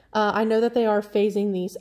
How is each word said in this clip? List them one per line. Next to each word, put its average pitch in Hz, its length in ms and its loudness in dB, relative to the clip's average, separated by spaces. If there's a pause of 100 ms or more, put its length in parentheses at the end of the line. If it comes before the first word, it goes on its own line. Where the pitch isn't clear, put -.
(120)
Uh, 214 220 0
I 220 100 0
know 220 160 2
that 233 120 0
they 233 140 2
are 208 160 2
phasing 202 500 0
these 180 280 -4